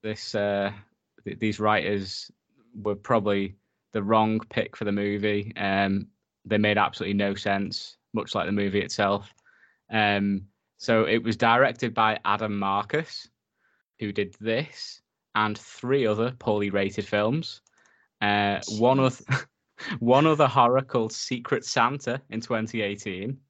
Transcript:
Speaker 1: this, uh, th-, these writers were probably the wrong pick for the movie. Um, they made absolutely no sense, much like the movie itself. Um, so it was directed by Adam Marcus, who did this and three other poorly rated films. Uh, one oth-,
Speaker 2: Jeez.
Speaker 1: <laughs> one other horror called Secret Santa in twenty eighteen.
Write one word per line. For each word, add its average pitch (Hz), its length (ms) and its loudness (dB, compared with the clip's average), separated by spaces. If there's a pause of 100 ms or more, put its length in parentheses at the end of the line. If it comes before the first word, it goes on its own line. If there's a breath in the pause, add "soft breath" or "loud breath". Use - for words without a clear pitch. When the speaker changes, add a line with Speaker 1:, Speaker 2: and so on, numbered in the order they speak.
Speaker 1:
this, 107 320 -8
uh, 101 380 0 (520)
th-, 101 140 -10
these 107 220 -2
writers 101 680 -2 (440)
were 104 220 -4
probably 101 580 0 (380)
the 107 100 -2
wrong 110 380 4
pick - 360 -6
for - 80 -6
the 101 80 -2
movie. 104 640 -2
Um, 98 520 0 (360)
they 104 140 0
made 104 200 4
absolutely 95 360 0
no 101 200 0
sense, 98 640 -4 (160)
much - 220 -6
like 85 120 -2
the 92 60 -4
movie 101 280 0
itself. 101 520 -2 (580 soft breath)
Um, 101 580 2 (300)
so 113 260 2
it 113 180 2
was 107 140 -2
directed 120 580 2
by 110 300 2
Adam 104 340 -2
Marcus, 101 680 -4 (720)
who 107 120 -4
did 101 280 -4
this 113 600 -6 (360)
and 107 220 0
three 131 480 -2
other 110 320 0
poorly 104 320 0
rated 98 360 -2
films. 117 540 -2 (600 soft breath)
Uh, 104 400 2 (180)
one 123 220 4
oth-, 127 260 0
Speaker 2:
Jeez. - 200 -2 (300)
Speaker 1:
<laughs> - 240 -8
one 131 260 6
other 151 200 6
horror 127 360 4
called 117 300 -2
Secret - 520 -4
Santa 123 560 0 (100)
in 110 100 -6
twenty 113 420 -4
eighteen. 101 560 -6 (120)